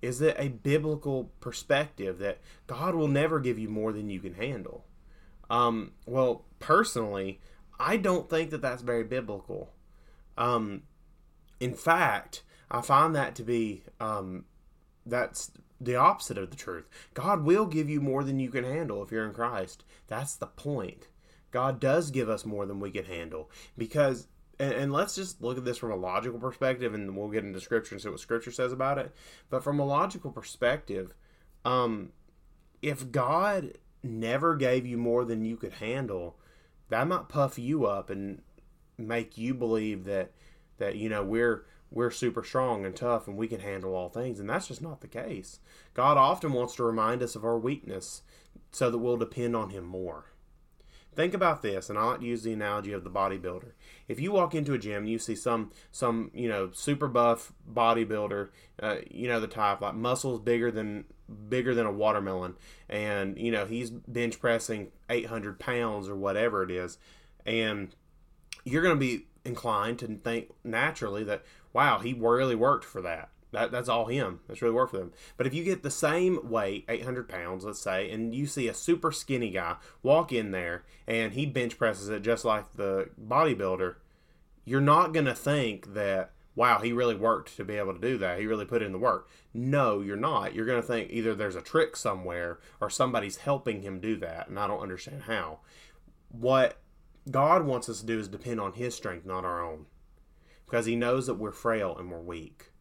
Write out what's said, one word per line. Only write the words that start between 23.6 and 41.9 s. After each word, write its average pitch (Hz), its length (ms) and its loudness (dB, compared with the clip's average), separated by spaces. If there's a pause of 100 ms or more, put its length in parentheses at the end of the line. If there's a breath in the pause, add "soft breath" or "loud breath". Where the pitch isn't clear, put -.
Because, 135 500 0 (320)
and, 139 140 2
and 139 180 0
let's 139 240 0
just 190 260 -8
look 123 160 -2
at 127 80 -6
this 123 120 -2
from 113 140 -4
a 104 40 -2
logical 104 440 -2
perspective, 123 560 -2
and 98 200 -6
we'll 104 140 -4
get 104 160 -2
into 95 160 -8
Scripture 113 340 0
and 98 60 -10
see 107 80 -6
what 87 100 -8
Scripture 117 320 -4
says 127 220 -2
about 135 240 0
it. 139 160 -6 (360 loud breath)
But 135 140 -2
from 143 160 0
a 143 60 2
logical 156 460 0
perspective, 113 840 -2 (500 soft breath)
um, 123 480 2 (720)
if 131 300 -6
God 160 680 2 (240)
never 123 540 0
gave 127 300 2
you 123 120 -4
more 120 280 2
than 113 200 -2
you 113 120 -4
could 92 160 -10
handle, 107 680 -4 (500 soft breath)
that 117 180 2
might 180 220 -2
puff 139 300 0
you 131 260 0
up 98 240 -2
and 98 320 -6 (560)
make 113 400 -4
you 117 160 -2
believe 110 520 0
that, 95 260 -2 (480 soft breath)
that, 101 160 -2
you 107 120 -4
know, 107 160 0
we're, 113 420 2 (240 soft breath)
we're 120 220 0